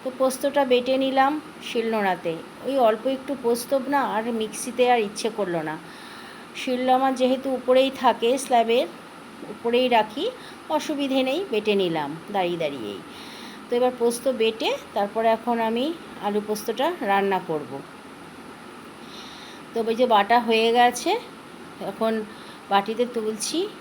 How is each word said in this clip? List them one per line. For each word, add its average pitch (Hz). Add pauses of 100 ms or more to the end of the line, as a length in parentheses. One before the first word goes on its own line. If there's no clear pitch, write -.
তো 262
পোস্তটা 269
বেটে 254
নিলাম 269 (220)
শিলনোড়াতে। 196 (300)
ওই 269
অল্প 220
একটু 269
পোস্ত 240
না, 277
আর 220
মিক্সিতে 233
আর 240
ইচ্ছে 208
করলো 180
না। 156 (760)
শিল 254
আমার 262
যেহেতু 254
উপরেই 254
থাকে, 240
স্ল্যাবের 240 (600)
উপরেই 240
রাখি, 240 (400)
অসুবিধে 285
নেই, 294
বেটে 214
নিলাম 160 (160)
দাঁড়িয়ে 180
দাঁড়িয়েই। 131 (720)
তো 240
এবার 247
পোস্ত 233
বেটে 240 (160)
তারপরে 220
এখন 226
আমি 233 (300)
আলু 208
পোস্তটা 220 (100)
রান্না 196
করব। 143 (1900)
তো 233
ওই 226
যে 247
বাটা 226
হয়ে 226
গেছে, 247 (600)
এখন 220 (460)
বাটিতে 220
তুলছি। 233 (140)